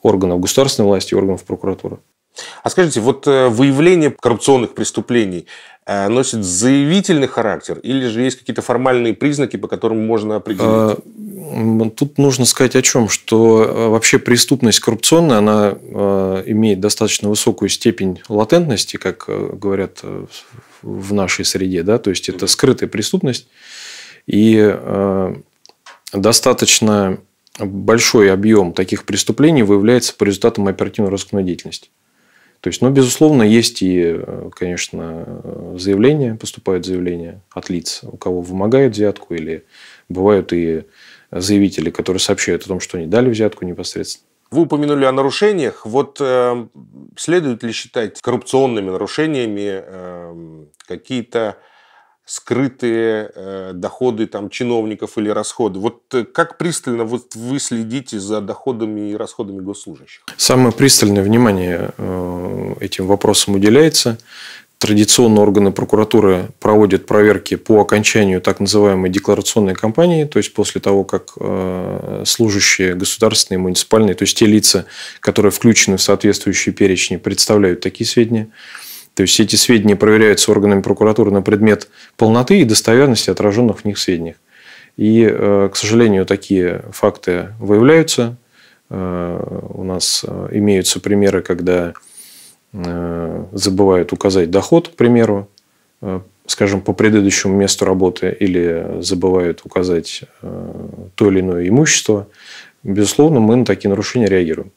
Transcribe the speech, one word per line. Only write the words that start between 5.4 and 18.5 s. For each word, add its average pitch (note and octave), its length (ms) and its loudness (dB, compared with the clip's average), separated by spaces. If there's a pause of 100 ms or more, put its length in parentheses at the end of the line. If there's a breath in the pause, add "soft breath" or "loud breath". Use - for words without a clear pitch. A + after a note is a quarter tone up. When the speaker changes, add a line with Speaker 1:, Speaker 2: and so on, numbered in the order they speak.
Speaker 2:
э, G2+ 200 -2
носит A#2 380 0
заявительный C#3 840 2
характер F2+ 520 -4
или B2+ 280 -4
же A2+ 140 -4
есть B2+ 180 -2
какие-то A#2 240 -8
формальные B2 520 0
признаки, C#3+ 420 -2
по - 100 -8
которым A2 400 -4
можно G#2+ 300 -2
определить? G#2+ 340 -2
Speaker 1:
Э, A2 340 2
м, B2+ 880 -4
тут D3 260 -4
нужно C3 280 2
сказать B2 320 2
о B2+ 60 4
чем, A#2 260 0
что, A2+ 560 4
э, A2+ 240 -2
вообще A2+ 320 2
преступность A#2+ 580 2
коррупционная, D3+ 600 2
она, G#2 420 2
э, F#2+ 680 -2
имеет A2 320 0
достаточно G#2 500 -2
высокую G#2 420 0
степень F#2+ 580 -2
латентности, A2 680 0